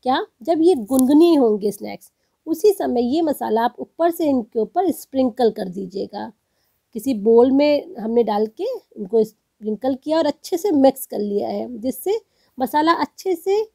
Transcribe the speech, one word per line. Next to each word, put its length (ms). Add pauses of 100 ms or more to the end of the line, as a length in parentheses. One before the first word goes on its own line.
क्या, 200 (180)
जब 180
ये 140
गुनगुनी 600
होंगे 380
snacks, 380 (360)
उसी 260
समय 420
ये 80
मसाला 420
आप 160
ऊपर 300
से 160
इनके 340
ऊपर 320
sprinkle 580
कर 200
दीजिएगा। 600 (640)
किसी 220
bowl 360
में 440
हमने 280
डाल 240
के 160
इनको 600
sprinkle 720
किया 220
और 80
अच्छे 300
से 160
mix 340
कर 140
लिया 280
है, 180 (120)
जिससे 420 (380)
मसाला 360
अच्छे 420
से 260 (120)